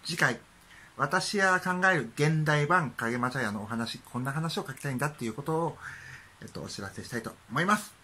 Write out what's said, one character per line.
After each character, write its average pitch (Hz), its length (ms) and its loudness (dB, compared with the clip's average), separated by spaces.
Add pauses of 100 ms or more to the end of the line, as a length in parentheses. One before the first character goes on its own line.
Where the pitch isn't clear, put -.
次 165 120 -4
回、 131 220 2 (580)
私 180 420 0
が 185 220 6
考 180 280 0
え 185 80 6
る 113 180 -2
現 156 300 4
代 147 220 4
版 165 260 4
影 117 260 -2
間 123 120 0
茶 135 100 -4
屋 107 100 0
の 101 120 -6
お 107 40 -8
話、 113 320 -4
こ - 200 -10
ん 127 60 -4
な 139 80 -2
話 160 260 -2
を 190 80 -4
書 139 80 -10
き - 60 -16
た 143 100 -4
い 131 40 -4
ん 123 40 -2
だ 143 100 0
っ 147 60 -4
て 123 100 -8
い 113 40 -2
う 107 60 -6
こ - 80 -10
と 160 140 -2
を、 160 220 0 (640)
え - 20 -16
っ - 40 -14
と、 76 140 -10
お - 60 -8
知 - 120 -10
ら 98 100 -8
せ 104 120 -12
し - 60 -12
た 120 100 -6
い 110 40 -6
と 113 100 -10 (180)
思 131 100 0
い 175 40 2
ま 202 120 4
す。 - 280 -8